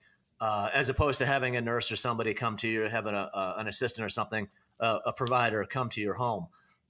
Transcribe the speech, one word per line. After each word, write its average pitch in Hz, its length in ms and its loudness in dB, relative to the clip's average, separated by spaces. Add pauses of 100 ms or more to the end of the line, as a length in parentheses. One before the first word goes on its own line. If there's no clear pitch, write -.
(420)
uh, 107 320 0
as 135 160 2
opposed 139 300 2
to 127 60 2
having 127 300 2
a 120 60 0
nurse 117 300 0
or 110 40 -2
somebody 113 380 0
come 110 240 -2
to 117 100 -2
you, 110 140 2
having 107 320 -2
a, 98 180 -2
a, 95 260 -2
an 107 100 -4
assistant 113 380 0
or 98 40 -2
something, 107 380 -2 (320)
uh, 113 260 2
a 120 80 0
provider 120 520 2
come 127 240 -2
to 110 120 -6
your 98 140 0
home. 110 320 -2 (420)